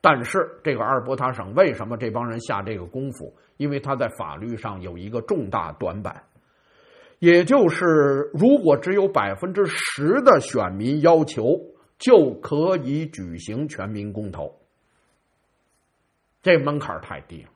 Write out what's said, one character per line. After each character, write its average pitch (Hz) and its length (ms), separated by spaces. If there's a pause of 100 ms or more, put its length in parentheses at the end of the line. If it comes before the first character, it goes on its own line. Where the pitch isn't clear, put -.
但 139 240
是 - 380
这 139 140
个 113 80
阿 - 20
尔 127 160
伯 127 140
塔 127 160
省 101 240
为 165 180
什 104 140
么 117 80
这 113 120
帮 117 220
人 113 100
下 110 220
这 107 140
个 90 80
功 131 260
夫？ - 240 (220)
因 147 120
为 139 120
他 139 160
在 123 140
法 78 260
律 113 200
上 104 240
有 87 160
一 92 140
个 117 120
重 120 280
大 82 220
短 90 320
板， 85 180 (960)
也 175 260
就 247 240
是 147 640
如 233 260
果 160 180
只 185 180
有 196 140
百 101 260
分 185 180
之 190 140
十 170 560
的 240 160
选 98 340
民 120 280
要 160 240
求， 127 360 (380)
就 185 360
可 165 420
以 147 320
举 87 300
行 120 280
全 101 220
民 104 240
公 104 180
投。 82 300 (1800)
这 180 160
门 147 200
槛 - 160
儿 80 60
太 - 220
低 - 200
了 - 140